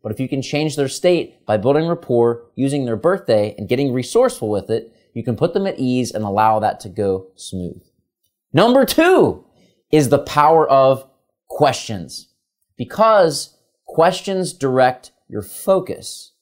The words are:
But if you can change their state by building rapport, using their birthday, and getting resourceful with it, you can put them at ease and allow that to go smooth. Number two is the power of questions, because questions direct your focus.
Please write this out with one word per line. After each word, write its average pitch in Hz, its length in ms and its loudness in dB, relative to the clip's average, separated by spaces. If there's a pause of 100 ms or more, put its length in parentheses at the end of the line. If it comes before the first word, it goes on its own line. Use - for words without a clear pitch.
But 110 100 -8
if - 80 -8
you 131 80 -6
can 135 140 -4
change 151 340 -4
their 139 120 -2
state - 560 -2
by 107 120 0
building 143 320 0
rapport, 120 560 0 (100)
using 135 300 -2
their 117 120 -4
birthday, 113 640 0
and 101 100 -10
getting 127 240 0
resourceful 127 560 0
with 101 220 -4
it, 110 220 -4 (200)
you 117 120 -8
can 117 120 -2
put - 180 -2
them 202 120 0
at - 120 -6
ease 127 340 -2
and 107 120 -6
allow 107 360 2
that 104 200 -2
to 107 80 -16
go 95 460 -2
smooth. - 480 -12 (720)
Number 240 320 4
two 320 600 2 (460)
is 151 180 4
the - 100 4
power 156 500 2
of 135 360 4 (440)
questions, 110 800 -4 (480)
because 190 800 0 (300)
questions 185 680 0
direct 127 580 0 (180)
your 107 140 -10
focus. - 1000 -6